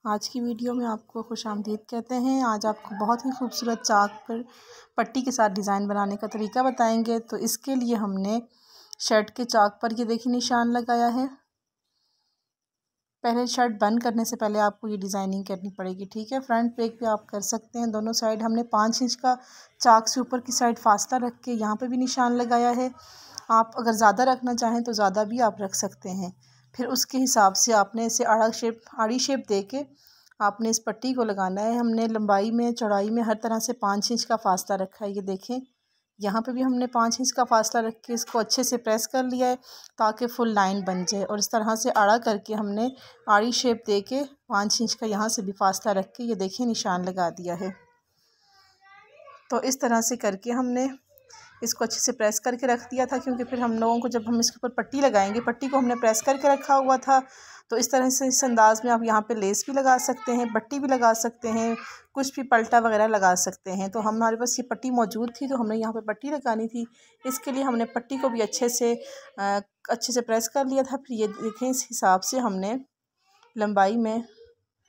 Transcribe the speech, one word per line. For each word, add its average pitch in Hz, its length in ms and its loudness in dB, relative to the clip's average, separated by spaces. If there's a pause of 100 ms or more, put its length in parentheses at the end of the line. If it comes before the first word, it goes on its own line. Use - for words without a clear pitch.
आज 208 220 -4
की 254 140 -8
वीडियो 240 320 -4
में 247 120 -2
आपको 220 380 -8
खुशामदीद 214 560 -6 (120)
कहते 233 240 -6
हैं। 262 280 0
आज 220 220 0
आपको 214 300 -4
बहुत 233 300 0
ही 262 60 -2
खूबसूरत 233 500 -4
चाक 208 300 4 (160)
पर 233 160 -6 (540)
पट्टी 240 240 -2
के 254 100 -4
साथ 220 180 2
डिज़ाइन 202 380 -2
बनाने 202 280 -2
का 208 120 -8
तरीका 214 360 -2
बताएंगे। 233 560 2
तो 226 180 -8
इसके 262 380 -4
लिए 233 200 0
हमने 202 460 -2 (580)
शर्ट 214 300 0
के 247 160 -8
चाक 208 360 2
पर 226 120 -2
ये 233 120 -2
देखिए 233 280 -2
निशान 240 380 0
लगाया 240 360 0
है। 254 200 0 (2000)
पहले 240 240 2
शर्ट 240 340 0
बंद 226 220 2
करने 233 220 0
से 233 100 -6
पहले 214 240 0
आपको 208 280 0
ये 214 100 -4
डिज़ाइनिंग 196 480 -4
करनी 190 240 -8
पड़ेगी, 185 360 -10
ठीक 214 280 -10
है। 269 60 -2
फ्रंट 233 380 -2
पेज 226 220 -4
पे 233 60 -6
आप 214 260 -2
कर 208 100 -6
सकते 226 380 -6
हैं। 233 120 -2
दोनों 214 220 -4
साइड 220 280 -2
हमने 226 220 0
पाँच 226 380 2
इंच 247 140 0
का 254 220 2 (440)
चाक 226 260 8
से 262 140 -2
ऊपर 247 180 -4
की 247 120 -10
साइड 233 280 0
फासला 214 380 2
रख 240 280 -4
के 247 60 -4
यहाँ 214 240 -2
पे 254 120 -6
भी 247 100 -2
निशान 247 380 2
लगाया 240 360 2
है। 254 200 0 (600)
आप 226 260 6
अगर 233 140 0
ज़्यादा 214 320 6
रखना 254 320 2
चाहें 233 280 0
तो 240 100 -4
ज़्यादा 208 300 2
भी 226 160 -4
आप 220 200 2
रख 196 160 -6
सकते - 340 -6
हैं। 185 240 -8 (420)
फिर 247 100 -4
उसके 254 320 -2
हिसाब 233 360 4
से - 180 2
आपने 220 340 2
इसे 226 180 0
आड़ा 226 260 4
शेप, 226 320 -4 (180)
आड़ी 226 200 0
शेप 269 280 -2
दे 202 160 0
के 269 220 -8 (560)
आपने 214 280 0
इस 226 100 0
पट्टी 247 340 -4
को 247 100 0
लगाना 196 380 -2
है। 233 160 0
हमने 226 300 0
लंबाई 214 440 2
में, 233 220 0
चौड़ाई 208 360 0
में 233 140 0
हर 220 100 0
तरह 226 260 -2
से 240 140 -4
पाँच 202 380 -2
इंच 233 120 -2
का 233 120 0
फासला 196 400 0
रखा 190 300 -6
है। 202 60 -6
ये 196 100 -6
देखें, 196 400 -6 (580)
यहाँ 202 220 -2
पे 254 100 -6
भी 247 100 -2
हमने 254 260 0
पाँच 233 320 0
इंच 254 120 0
का 254 120 0
फासला 226 380 2
रख 226 120 -4 (120)
के 240 80 -6
इसको 233 260 -2
अच्छे 220 240 0
से 254 140 0
प्रेस 226 300 0
कर 262 180 -2
लिया 254 220 0
है 247 80 2 (420)
ताकि 220 300 0
फुल 233 260 0
लाइन 196 300 2
बन 185 220 -2
जाए। 202 180 -2
और 208 160 -4
इस 202 120 -4
तरह 220 240 0
से 226 140 -2
आड़ा 214 280 4
करके 214 360 -2
हमने 214 380 -2 (380)
आड़ी 214 220 4
शेप 233 340 0
दे 202 160 2
के 262 220 -4 (260)
पाँच 208 320 0
इंच 226 120 -2
का 226 140 -6
यहाँ 214 220 -2
से 220 120 -4
भी 190 100 -6
फासला 196 400 0
रख 190 260 -2
के 247 60 -10
ये 233 120 -2
देखें 190 300 -4
निशान 190 400 -2
लगा 180 240 -2
दिया 175 260 -8
है। 208 180 -8 (1800)
तो 247 100 0
इस 262 200 -2
तरह 233 200 2
से 240 140 -2
करके 208 360 -4
हमने 247 380 0 (760)
इसको 226 220 -4
अच्छे 233 140 -6
से - 120 0
प्रेस 214 280 0
करके 247 280 -2
रख 240 220 0
दिया 254 160 -2
था, 254 120 -4
क्योंकि 254 260 -4
फिर 247 160 -6
हम 233 200 -2
लोगों 233 200 2
को 240 100 -4
जब 226 180 -2
हम 233 120 0
इसके - 160 0
ऊपर 247 180 -6 (100)
पट्टी 269 180 -4
लगाएंगे, 202 380 4
पट्टी 262 280 -2
को 269 100 0
हमने 247 180 2
प्रेस 220 260 2
करके 277 320 4
रखा 277 220 2
हुआ 262 220 4
था। 262 220 4 (500)
तो 233 80 0
इस 247 140 0
तरह 254 180 4
से 262 180 0
इस 254 160 2
अंदाज 220 420 6
में 240 60 2
आप 226 120 2
यहाँ 214 180 4
पे 220 140 -4
लेस 202 320 0
भी 277 60 -6
लगा 262 240 4
सकते 254 340 -4
हैं, 240 220 0
पट्टी 220 260 -4
भी 277 80 -4
लगा 247 260 4
सकते 233 340 -4
हैं, 226 280 -2 (380)
कुछ 269 220 -4
भी 269 80 -6
पल्टा 233 360 4
वगैरह 220 280 4
लगा 190 280 4
सकते 185 360 -4
हैं। 190 200 -4
तो 220 80 -4
हमारे 220 380 0
पास 247 220 -2
ये 247 100 -8
पट्टी 262 220 -4
मौजूद 233 500 -2
थी 269 60 -6
तो 269 100 -4
हमने 220 180 -2
यहाँ 220 180 -4
पे 226 80 -6
पट्टी 220 300 -6
लगानी 226 360 -2
थी। 233 180 -6 (400)
इसके 262 260 -6
लिए 269 120 -2
हमने 233 220 0
पट्टी 240 320 -8
को 262 120 -2
भी 233 120 -2
अच्छे 240 280 0
से, 240 240 0 (460)
अ, 202 200 0 (300)
अच्छे 233 240 -4
से 240 80 0
प्रेस 226 260 0
कर 277 180 0
लिया 262 180 0
था। 262 140 -4
फिर 254 200 -8
ये 214 100 0
देखें, 226 420 -4
इस 262 220 -2
हिसाब 190 300 4
से 262 180 -2
हमने 208 400 -2 (760)
लंबाई 208 420 2
में 226 260 -2 (640)